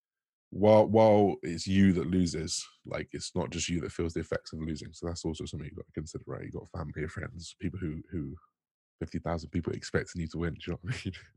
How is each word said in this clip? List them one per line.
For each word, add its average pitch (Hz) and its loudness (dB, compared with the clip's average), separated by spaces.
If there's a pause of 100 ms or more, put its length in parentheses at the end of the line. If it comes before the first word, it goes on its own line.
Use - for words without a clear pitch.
(520)
while, 107 8
while 107 8
it's 82 -6
you 95 8
that 78 2
loses, 85 0 (220)
like, 78 -6
it's - -10
not 90 -2
just 85 -4
you 87 0
that - -6
feels 85 -4
the 82 -2
effects - -6
of 80 -8
losing. 80 -8
So - -8
that's 87 -6
also 80 -4
something 73 -10
you've - -14
got - -14
to - -20
consider, - -10
right? - -10
You've - -12
got - -10
family, 80 -6
friends, - -12
people 90 -6
who, 80 -6 (100)
who, 73 -6 (640)
fifty - -6
thousand 82 -4
people - -2
expecting - -4
you 82 -4
to 80 -10
win. 82 -4
Do - -20
you 87 -6
know - -8
what 101 -6
I - -8
mean? 92 -6
<laughs> - -18 (140)